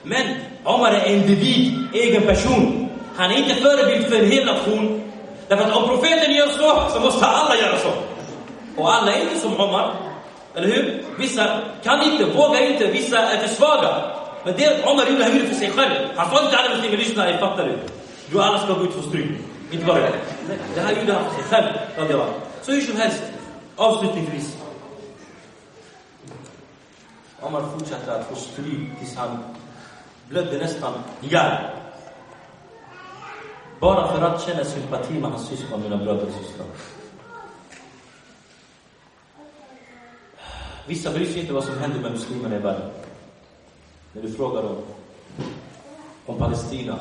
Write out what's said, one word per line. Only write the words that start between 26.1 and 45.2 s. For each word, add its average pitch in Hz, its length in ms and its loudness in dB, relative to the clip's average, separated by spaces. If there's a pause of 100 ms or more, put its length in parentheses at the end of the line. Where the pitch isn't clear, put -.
Omar 147 220 -6 (140)
fortsatte 127 380 -8
att 113 120 -8
få - 80 -12
stryk - 640 -10
tills 127 160 -14
han 123 400 -10 (760)
blödde 170 280 -2
nästan 143 360 -6 (280)
ihjäl. 165 360 2 (2250)
Bara 175 280 4
för 160 140 -2
att 170 200 0
känna 170 220 -4
sympati 135 500 -8
med 135 180 -4
hans - 160 -10
syskon, 113 340 -8
mina 104 160 -6
bröder 101 300 -2
och - 180 -10
systrar. - 220 -14 (4000)
Vissa 156 240 -6
bryr 151 140 -2
sig - 140 -6
inte 151 140 -6
vad 135 100 -2
som 131 160 -8
händer 135 200 -4
med 117 120 -6
muslimerna 113 440 -6
i 101 40 -4
världen. 98 300 -4 (1300)
När 107 60 -14
du 113 120 -8
frågar 120 300 -4
dem 98 140 -6 (1500)